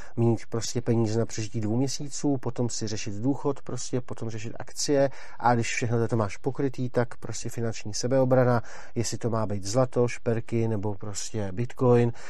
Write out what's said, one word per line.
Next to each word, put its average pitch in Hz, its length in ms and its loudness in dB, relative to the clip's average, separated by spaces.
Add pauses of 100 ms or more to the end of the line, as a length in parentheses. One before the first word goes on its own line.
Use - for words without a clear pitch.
(180)
mít 117 220 4 (100)
prostě 117 320 -2
peníze 113 380 2
na 110 60 2
přežití 110 360 -4
dvou 107 160 0
měsíců, 139 600 0
potom 120 320 -2
si - 180 -4
řešit 104 260 -4
důchod, 123 480 -2
prostě - 400 -4
potom 113 280 -4
řešit 110 300 -6
akcie 139 500 2 (300)
a 120 160 6
když 117 200 2
všechno 117 220 0
toto 117 200 2
máš 101 200 0
pokrytý, 131 520 -2
tak - 280 0
prostě - 320 -4
finanční 113 440 -2
sebeobrana, 127 680 4 (340)
jestli 117 220 -2
to 120 120 -2
má 110 160 0
být 101 200 -2
zlato, 123 420 2
šperky 113 600 0
nebo 104 280 0
prostě 104 560 -4
Bitcoin, 120 600 4 (160)